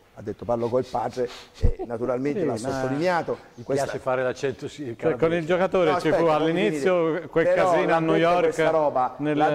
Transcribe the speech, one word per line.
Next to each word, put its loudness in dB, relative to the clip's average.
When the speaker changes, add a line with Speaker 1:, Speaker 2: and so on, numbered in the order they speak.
Speaker 1:
ha -18
detto -10
"parlo -2
col 0
padre", -4
e 2
naturalmente -2
Speaker 2:
Sì, 0
Speaker 1:
l'ha 0
Speaker 2:
ma -4
Speaker 1:
sottolineato. -2
Speaker 3:
Mi -16
Speaker 1:
Questa -2
Speaker 3:
piace -6
fare -2
l'accento -4
sì, -12
Speaker 2:
Cioè, -8
con 0
il -4
Speaker 3:
calabrese. 0
Speaker 2:
giocatore 2
Speaker 1:
No, 0
Speaker 2:
ci -2
Speaker 1:
aspetta, 4
Speaker 2:
fu 2
Speaker 1:
fammi 2
Speaker 2:
all'inizio 2
Speaker 1:
finire. -2
Speaker 2:
quel 0
Speaker 1:
Però 2
Speaker 2:
casino 2
a 0
Speaker 1:
l'ha 2
Speaker 2:
New 2
Speaker 1:
detto 4
Speaker 2:
York, 4
Speaker 1:
questa 2
roba, 0
Speaker 2:
nel 0
Speaker 1:
l'ha 4